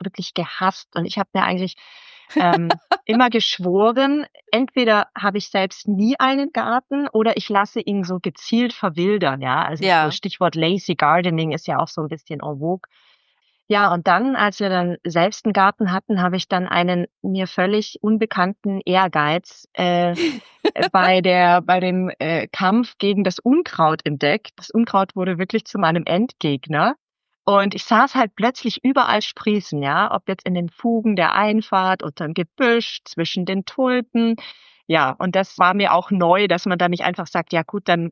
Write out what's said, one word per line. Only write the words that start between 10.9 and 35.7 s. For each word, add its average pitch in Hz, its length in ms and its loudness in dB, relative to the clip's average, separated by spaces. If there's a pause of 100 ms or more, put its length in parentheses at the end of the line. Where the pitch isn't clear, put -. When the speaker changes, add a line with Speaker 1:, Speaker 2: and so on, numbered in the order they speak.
Speaker 1:
Gardening 160 560 2
ist 151 160 -6
ja 160 100 -2
auch 165 100 0
so - 140 -8
ein 151 60 -6
bisschen 151 320 -10
en 147 180 -8
vogue. 180 220 -4 (880)
Ja, 202 240 4
und 175 140 0
dann, 226 300 2
als 208 240 0
wir 202 80 0
dann 175 360 0
selbst 170 400 0
einen 214 80 0
Garten 196 400 2
hatten, 190 300 -2
habe 180 140 0
ich 180 120 -6
dann 185 200 -2
einen 175 380 0 (160)
mir 190 260 -2
völlig 202 520 -2
unbekannten 202 840 -2
Ehrgeiz, 175 880 -2
äh, 175 420 0
Speaker 2:
<laughs> - 800 -4
Speaker 1:
bei 185 280 4
der, 180 420 4
bei 180 180 2
dem, 185 380 -2
äh, 160 300 -2
Kampf 214 500 0
gegen 202 260 0
das 185 140 -2
Unkraut 175 640 0
entdeckt. 147 520 -2
Das - 140 -20
Unkraut 214 460 0
wurde 185 220 -2
wirklich 190 260 -4
zu - 140 -8
meinem 165 280 2
Endgegner. 165 880 -2 (480)
Und 202 320 2
ich - 80 -8
sah 233 200 4
es 269 120 -4
halt 240 180 0
plötzlich 233 500 -4
überall 247 380 2
sprießen, 202 580 -2
ja, 151 320 0
ob - 160 -4
jetzt 190 180 -6
in 185 80 -2
den 175 140 -2
Fugen 226 460 -2
der 175 200 2
Einfahrt, 196 680 0
unterm 156 320 -8
Gebüsch, 233 680 -2
zwischen 170 420 -4
den 190 180 -4
Tulpen. 247 720 0 (540)
Ja, 151 240 2
und 180 240 -2
das 190 220 -2
war 180 160 4